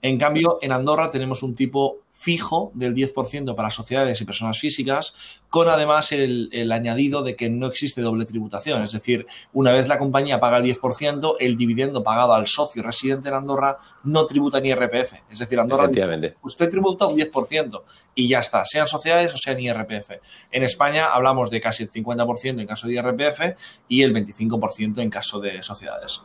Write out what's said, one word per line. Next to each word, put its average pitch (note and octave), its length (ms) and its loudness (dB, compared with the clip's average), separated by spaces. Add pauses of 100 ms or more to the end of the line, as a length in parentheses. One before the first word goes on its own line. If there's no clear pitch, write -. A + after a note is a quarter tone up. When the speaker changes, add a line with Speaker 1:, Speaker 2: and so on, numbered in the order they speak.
Speaker 1:
En C3 160 2
cambio, D#3+ 420 4
en C3+ 120 -2
Andorra D3+ 360 2
tenemos B2+ 320 -4
un B2+ 140 -6
tipo C3+ 560 0
fijo E3+ 600 -2
del B2 200 -2
diez C3+ 180 0
por B2+ 160 -4
ciento C3+ 280 -6
para A2 140 -2
sociedades B2 520 -2
y A2+ 40 -8
personas A2+ 320 -4
físicas, C#3+ 920 -4
con E3+ 180 4
además D3+ 440 2
el, B2 420 0
el A#2 180 -2
añadido A#2+ 500 0
de B2+ 140 -4
que A#2 140 -4
no A#2+ 180 -2
existe B2+ 340 -4
doble A2+ 240 0
tributación. A2 580 -4
Es G#2 80 -6
decir, A#2 340 -2 (260)
una C3+ 200 4
vez C3 180 4
la D3 80 4
compañía C#3 420 0
paga A#2+ 180 4
el B2 60 2
diez B2 160 0
por B2+ 140 -2
ciento, D3 460 -2
el B2 180 2
dividendo B2 460 0
pagado A#2 300 4
al G#2+ 140 2
socio C#3+ 360 -2
residente C3 460 -2
en C#3 60 -2
Andorra C#3 420 0 (260)
no D#3 220 4
tributa C#3+ 340 2
en C3+ 80 0
I C3 40 4
R B2 180 2
P A#2+ 120 0
F. - 280 -6
Es G#2+ 100 -14
decir, A#2+ 200 0
Andorra, C3+ 260 4
Speaker 2:
Efectivamente. F2+ 580 0
Speaker 1:
usted E3+ 260 0
tributa F#3 380 2
un D3+ 80 0
diez D#3 140 0
por B2+ 180 -2
ciento B2+ 360 -4 (300)
y B2+ 140 2
ya B2 120 4
está, A#2 260 0
sean D3+ 220 0
sociedades E3+ 460 2
o C3+ 40 -6
sean C3 220 -4
I B2 100 -4
R A2 160 -2
P G#2+ 120 -8
F. G2+ 240 -12 (300)
En B2+ 120 0
España C#3+ 480 2
hablamos B2+ 380 4
de A2+ 100 -2
casi A2+ 240 -4
el G#2 60 -10
cincuenta A#2 360 -2
por A#2+ 120 -2
ciento B2+ 240 -4
en G#2 60 -8
caso G#2+ 200 -8
de A#2+ 60 -2
I A#2+ 40 -2
R B2 160 -2
P C#3 140 0
F E3 280 -2 (320)
y B2 140 4
el C3+ 120 6
veinticinco A2 460 -2
por A2 120 -2
ciento G#2+ 300 -4
en A2 80 -2
caso G#2 320 -6
de F#2+ 200 -8
sociedades. - 640 -10